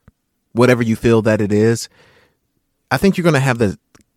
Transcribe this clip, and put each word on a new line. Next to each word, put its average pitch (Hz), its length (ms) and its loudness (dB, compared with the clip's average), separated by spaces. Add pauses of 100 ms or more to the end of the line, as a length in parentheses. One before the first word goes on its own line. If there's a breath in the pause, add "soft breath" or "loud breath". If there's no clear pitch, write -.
(540)
whatever 123 280 2
you 113 140 -2
feel 117 260 2
that 107 180 0
it 104 120 -4
is, 110 380 0 (1000 soft breath)
I 127 80 -2
think 196 200 0
you're 170 80 -4
gonna 151 140 0
have 131 200 -2
the, 98 180 -2 (400)